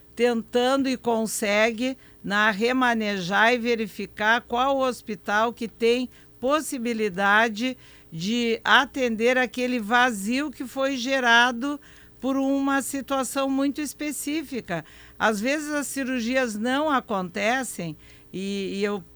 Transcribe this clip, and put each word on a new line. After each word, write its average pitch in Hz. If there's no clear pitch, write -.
tentando 240
e 254
consegue, 220
né, 208
remanejar 220
e 247
verificar 220
qual 262
o 262
hospital 226
que 233
tem 240
possibilidade 226
de 226
atender 247
aquele 247
vazio 240
que -
foi 269
gerado 247
por 269
uma 277
situação 269
muito 277
específica. 285
Às 208
vezes 294
as 285
cirurgias 254
não 262
acontecem, 208
e, 196
e 196
eu 202